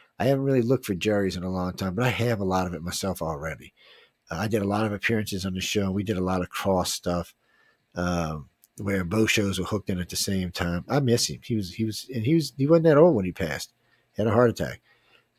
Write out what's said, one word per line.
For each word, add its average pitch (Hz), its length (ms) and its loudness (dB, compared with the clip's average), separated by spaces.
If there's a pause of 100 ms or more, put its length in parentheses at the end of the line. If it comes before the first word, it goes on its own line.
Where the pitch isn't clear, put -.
(200)
I 101 60 0
haven't 135 200 2
really 135 160 4
looked 131 240 2
for 101 100 -2
Jerry's 98 400 0
in 90 80 -8
a 92 60 -4
long 92 240 -4
time, 92 220 -4
but 120 100 0
I 127 40 2
have 117 300 0
a 101 60 -2
lot 92 200 0
of 90 80 -6
it 80 100 -8
myself 90 380 -4
already. 78 520 -8 (580)
Uh, 82 60 -6
I 104 100 -2
did 104 140 0
a 98 60 0
lot 104 180 0
of 104 80 -2
appearances 104 520 -2
on 95 80 -4
the 92 80 -4
show. 98 300 -2
We 101 120 -2
did 98 140 -2
a 92 40 -2
lot 92 200 0
of 90 80 -6
cross 92 440 0
stuff, 87 420 -4 (600)
um, 170 540 -2 (280)
where 98 260 -2
both 107 280 2
shows 98 280 0
were 87 60 -2
hooked - 240 -4
in 92 100 0
at 85 100 -4
the - 60 -8
same 92 360 -2
time. 87 360 -2
I 127 120 0
miss 120 280 2
him. 71 160 -8
He 120 120 -4
was, 92 180 -4
he 110 100 -2
was, 110 300 -6
and 113 120 -2
he 156 100 4
was, 156 220 0
he 135 100 0
wasn't 165 180 6
that 151 120 6
old 165 180 8
when 95 100 0
he 87 80 -4
passed. 80 400 -6 (420)
He 101 60 -2
had 110 100 2
a - 20 2
heart 117 180 6
attack. 67 300 -6 (580)